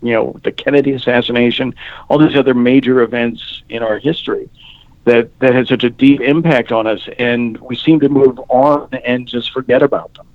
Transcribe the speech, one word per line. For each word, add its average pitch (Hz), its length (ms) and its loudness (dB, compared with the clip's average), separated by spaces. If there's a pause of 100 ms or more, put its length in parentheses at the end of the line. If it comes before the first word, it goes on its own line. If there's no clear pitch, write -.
you 120 100 -2
know, 117 320 -2
the - 80 -4
Kennedy 139 400 0
assassination, 120 800 -2 (340)
all 147 100 2
these 151 180 4
other 131 180 2
major 127 480 4
events 117 640 -4
in 113 140 -8
our 110 160 -4
history - 500 -6 (560)
that, 117 360 2
that 131 120 4
had 123 140 2
such 123 180 -2
a 120 60 2
deep 135 300 4
impact 139 500 0
on 113 160 0
us, 107 220 -4 (100)
and 120 400 -2
we - 160 -10
seem 156 260 2
to 139 80 2
move 135 300 2 (100)
on 143 400 2 (160)
and 123 220 -4
just 120 240 -8
forget 127 320 0
about 90 320 -2
them. - 200 -20